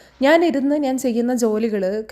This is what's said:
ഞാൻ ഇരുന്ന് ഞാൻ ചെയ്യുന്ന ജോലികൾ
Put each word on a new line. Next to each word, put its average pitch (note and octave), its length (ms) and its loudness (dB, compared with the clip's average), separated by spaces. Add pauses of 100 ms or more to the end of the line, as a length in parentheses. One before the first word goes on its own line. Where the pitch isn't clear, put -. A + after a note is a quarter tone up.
(220)
ഞാൻ D#4+ 240 4
ഇരുന്ന് C#4 300 0
ഞാൻ C4+ 220 0
ചെയ്യുന്ന A#3+ 380 -2
ജോലികൾ G#3+ 760 -2